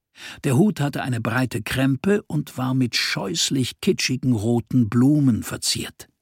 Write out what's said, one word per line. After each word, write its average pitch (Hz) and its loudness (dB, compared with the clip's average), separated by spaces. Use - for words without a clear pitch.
Der 131 2
Hut 196 4
hatte 143 -2
eine 117 -2
breite 120 -2
Krempe 135 0
und - -6
war 127 -2
mit 127 0
scheußlich 156 -2
kitschigen 135 0
roten 117 2
Blumen 127 4
verziert. - -6